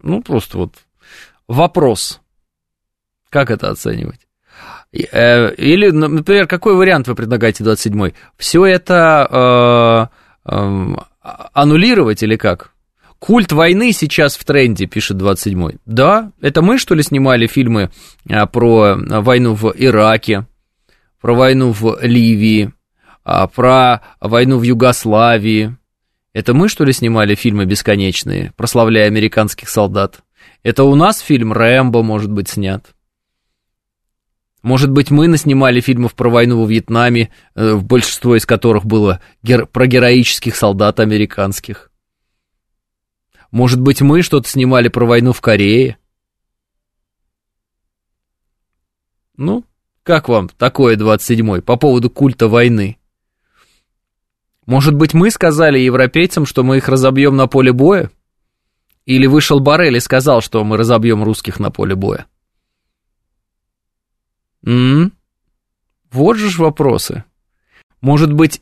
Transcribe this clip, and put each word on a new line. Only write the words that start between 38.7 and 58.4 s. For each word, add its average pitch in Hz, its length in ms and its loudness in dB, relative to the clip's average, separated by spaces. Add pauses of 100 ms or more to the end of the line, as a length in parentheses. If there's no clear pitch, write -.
было 104 340 0 (240)
гер-, 123 220 0
про 127 220 -2
героических 123 680 0
солдат 104 460 -2
американских? 104 880 -4 (1600)
Может 127 300 0
быть, 135 180 2
мы 143 220 4
что-то 143 260 -2
снимали 127 420 0
про 117 180 -2
войну 120 260 2
в - 80 -8
Корее? 110 560 0 (3500)
Ну, 196 280 -4 (380)
как 156 260 -2
вам 101 200 0
такое, 123 460 0
двадцать 107 340 -2
седьмой, 110 340 -2
по 120 120 -2
поводу 123 360 0
культа 120 360 0
войны? 110 520 0 (1700)
Может 139 260 2
быть, 151 220 0
мы 196 160 4
сказали 151 480 0
европейцам, 127 680 0
что 131 180 -2
мы 131 140 2
их 127 100 -2
разобьём 135 480 2
на 135 120 0
поле 131 260 2
боя? 156 380 0 (960)